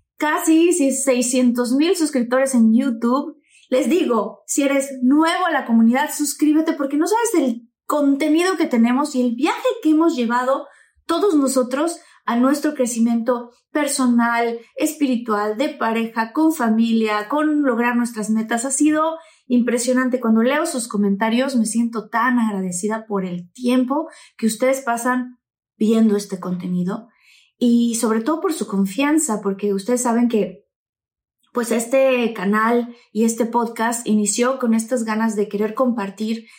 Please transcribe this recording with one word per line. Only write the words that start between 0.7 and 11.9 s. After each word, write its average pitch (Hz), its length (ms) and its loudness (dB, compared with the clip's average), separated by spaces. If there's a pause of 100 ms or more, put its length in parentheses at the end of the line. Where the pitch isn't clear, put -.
seiscientos 247 1000 2
mil 320 240 2
suscriptores 269 580 0
en 226 200 6
YouTube. 262 640 0 (340)
Les 254 180 0
digo, 240 580 0
si - 180 -2
eres 269 380 -2
nuevo 330 440 2
a 330 60 0
la 262 120 -2
comunidad, 240 480 2
suscríbete 302 600 0
porque 277 240 -4
no 320 100 2
sabes 415 420 0
el - 200 -6 (180)
contenido 302 680 0
que 339 100 0
tenemos 247 480 0
y 254 80 0
el 233 140 -2
viaje 370 320 -2 (160)
que 311 60 4
hemos 311 260 4
llevado 247 500 -2 (400)
todos 330 300 2
nosotros 269 640 0 (260)